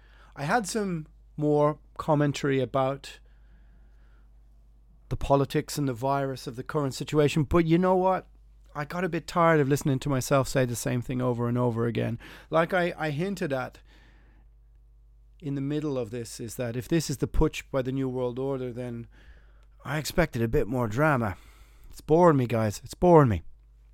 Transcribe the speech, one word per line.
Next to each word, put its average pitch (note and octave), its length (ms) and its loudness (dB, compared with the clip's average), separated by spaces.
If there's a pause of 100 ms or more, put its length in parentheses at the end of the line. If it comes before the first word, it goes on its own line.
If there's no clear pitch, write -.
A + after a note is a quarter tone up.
(360)
I C#3 80 -10
had G3 240 0
some F3+ 380 -4 (300)
more D3 420 2 (180)
commentary C#3+ 640 0
about C3+ 600 -4 (1900)
the B2+ 80 -4
politics C#3 600 0
and C#3+ 100 0
the B2+ 60 -2
virus C3+ 520 -4
of A#2+ 100 -12
the C3 60 -12
current C#3 300 -4
situation, D3 520 2
but E3+ 200 4
you E3 140 4
know F#3 180 4
what? F#3 300 0 (480)
I D3 100 -6
got F3+ 200 -6
a F#3 40 -2
bit D#3+ 180 -4
tired E3 340 4
of C3+ 80 2
listening C#3 320 2
to D3 100 -4
myself C3+ 360 2
say C3 200 2
the A#2+ 100 -4
same B2+ 240 -2
thing B2 220 -4
over A#2+ 260 -2
and A#2+ 80 0
over A#2 300 0
again. A#2 320 -2 (320)
Like E3 240 0
I, F3 240 0
I D#3 120 -4
hinted F3 420 -4
at B2+ 260 -6 (1600)
in C#3 140 -8
the C#3 80 -6
middle D3 340 -4
of A#2+ 140 -6
this, A#2 280 -10
is A2+ 180 -12
that A#2+ 200 -6
if B2+ 100 -6
this E3 220 0
is C#3 80 -4
the - 120 -6
putsch - 420 2
by C3+ 100 -2
the B2+ 120 -4
New C3+ 180 -4
World B2 280 -4
Order, C3 340 -6
then A#2 340 -10 (800)
I C3+ 100 -4
expected D3+ 460 0
a A2+ 60 0
bit A#2+ 180 0
more B2 200 -2
drama. A#2 500 0 (540)
It's - 120 -18
boring E3 340 6
me, B2 100 2
guys. A2 380 -2
It's - 100 -14
boring D#3+ 360 8
me. F2 120 0 (520)